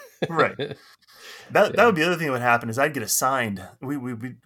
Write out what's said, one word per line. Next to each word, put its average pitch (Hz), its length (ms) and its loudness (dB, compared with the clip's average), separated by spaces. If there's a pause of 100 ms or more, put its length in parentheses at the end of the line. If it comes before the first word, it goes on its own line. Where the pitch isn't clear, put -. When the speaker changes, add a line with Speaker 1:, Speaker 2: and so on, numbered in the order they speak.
Speaker 1:
<laughs> - 180 -6
Speaker 2:
Right. 147 280 0
That, 147 200 -8 (720)
that - 260 4
Speaker 1:
Yeah. 214 100 6
Speaker 2:
would 220 80 4
be 160 60 0
the 160 60 2
other 175 100 2
thing 165 100 -2
that 139 60 0
would 123 80 -2
happen, 120 300 2
is 113 80 -4
I'd 147 160 0
get 123 80 -4
assigned. 117 600 -2 (180)
We, 143 160 -6
we, 123 180 -8
we, 120 200 -10 (120)